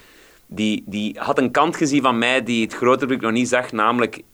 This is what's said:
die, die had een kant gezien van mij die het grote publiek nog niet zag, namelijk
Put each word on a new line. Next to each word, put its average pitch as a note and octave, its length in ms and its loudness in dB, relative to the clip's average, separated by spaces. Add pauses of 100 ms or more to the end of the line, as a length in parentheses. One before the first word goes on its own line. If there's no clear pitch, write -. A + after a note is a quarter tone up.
(480)
die, G#2+ 380 -2
die G#2 340 -6
had - 180 -2
een B2+ 140 2
kant D#3 240 2
gezien C#3+ 260 0
van B2+ 160 2
mij B2 260 2
die A#2 200 0
het G#2 100 -6
grote B2+ 260 2
publiek C3 220 -2
nog A2 100 -2
niet A#2+ 180 0
zag, B2 220 0
namelijk A2+ 500 0 (120)